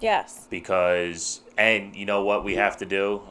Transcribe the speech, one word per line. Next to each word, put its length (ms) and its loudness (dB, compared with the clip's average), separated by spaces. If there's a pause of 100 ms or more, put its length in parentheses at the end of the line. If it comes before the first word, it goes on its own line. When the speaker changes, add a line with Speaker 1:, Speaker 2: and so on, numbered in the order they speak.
Speaker 1:
Yes. 500 -2
Speaker 2:
Because, 920 0 (160)
and 380 2
you 100 -10
know 200 0
what 200 2
we 120 -2
have 220 2
to 80 -6
do? 440 0